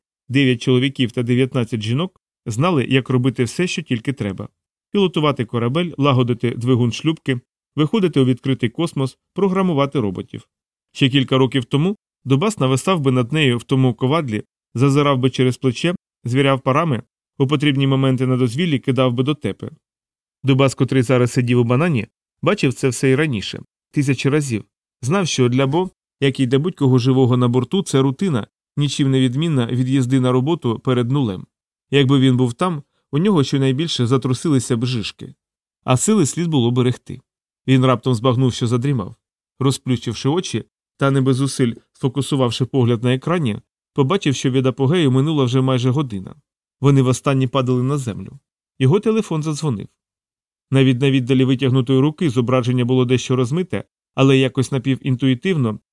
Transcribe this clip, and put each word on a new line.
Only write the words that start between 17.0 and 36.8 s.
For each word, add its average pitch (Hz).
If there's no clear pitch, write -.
у 135
потрібні 139
моменти 131
на 127
дозвіллі 131
кидав 127
би 131
дотепи. 131
Дубас, 135
котрий 131
зараз 123
сидів 123
у 123
банані, 123
бачив 156
це -
все 131
і 131
раніше, 135
тисячі 139
разів. 135
Знав, 170
що 123
для 131
Бо, 175
як 139
і 131
для 135
будь-кого 139
живого 127
на 123
борту, 123
це 139
рутина, 135
нічим 143
не 131
відмінна 131
від 127
їзди 131
на 127
роботу 127
перед 123
нулем. 123
Якби 139
він 131
був 120
там, 175
у 139
нього 175
щонайбільше 135
затрусилися 127
б 120
жишки. -
А 127
сили 202
слід 170
було 127
берегти. 123